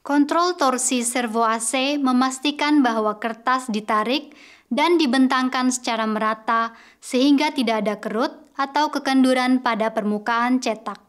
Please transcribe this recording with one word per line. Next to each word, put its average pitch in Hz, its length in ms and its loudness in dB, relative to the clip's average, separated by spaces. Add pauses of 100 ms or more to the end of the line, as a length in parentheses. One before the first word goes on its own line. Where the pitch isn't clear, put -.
Kontrol 320 560 2
torsi 247 480 0
servo 233 400 -2
A 226 160 0
C 277 400 -2
memastikan 285 800 0
bahwa 220 400 0
kertas 254 480 -4
ditarik 220 640 -2 (400)
dan 311 240 2
dibentangkan 254 720 2
secara 226 400 -2
merata 220 640 -2 (240)
sehingga 285 560 2
tidak 226 320 -2
ada 208 160 -4
kerut 226 320 -4 (240)
atau 277 320 -2
kekenduran 262 720 2
pada 220 320 -2
permukaan 233 720 -2
cetak. 214 440 -6